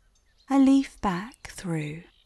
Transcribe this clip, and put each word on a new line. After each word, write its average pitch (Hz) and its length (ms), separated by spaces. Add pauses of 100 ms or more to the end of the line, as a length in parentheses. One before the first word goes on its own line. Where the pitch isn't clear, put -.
(500)
A 277 80
leaf 269 420
back 202 520
through 160 500 (240)